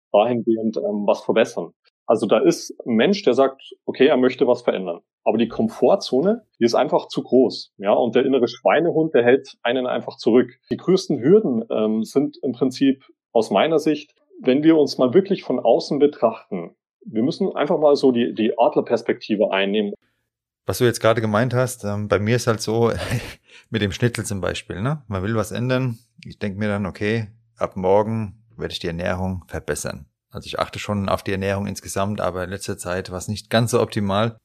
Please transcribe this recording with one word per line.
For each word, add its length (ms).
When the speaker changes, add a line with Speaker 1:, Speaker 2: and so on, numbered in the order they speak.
Speaker 1:
dahingehend, 640
ähm, 320
was 140
verbessern.“ 520
Also 180
da 140
ist 340
ein 100
Mensch, 280
der 100
sagt, 280
okay, 220
er 100
möchte 300
was 140
verändern. 400
Aber 120
die 120
Komfortzone, 960
die 60
ist 100
einfach 360
zu 120
groß. 580
Ja, 120
und 240
der 100
innere 220
Schweinehund, 680
der 120
hält 360
einen 240
einfach 300
zurück. 380
Die 60
größten 420
Hürden, 500
ähm, 360
sind 360
im 120
Prinzip 500
aus 180
meiner 260
Sicht, 380
wenn 240
wir 140
uns 200
mal 160
wirklich 300
von 160
außen 400
betrachten, 760
wir 180
müssen 300
einfach 240
mal 200
so 160
die, 200
die 240
Adlerperspektive 960
einnehmen. 420
Speaker 2:
Was 120
du 80
jetzt 160
gerade 180
gemeint 340
hast, 300
ähm, 240
bei 120
mir 180
ist 100
halt 140
so, 300
<laughs> 400
mit 120
dem 100
Schnitzel 320
zum 160
Beispiel, 420
ne? 280
Man 140
will 120
was 160
ändern. 460
Ich 140
denk 180
mir 120
dann, 160
okay, 420
ab 180
morgen 680
werde 160
ich 80
die 80
Ernährung 600
verbessern. 580
Also 180
ich 120
achte 200
schon 300
auf 140
die 80
Ernährung 360
insgesamt, 540
aber 220
in 60
letzter 280
Zeit 340
war's 160
nicht 220
ganz 220
so 80
optimal. 640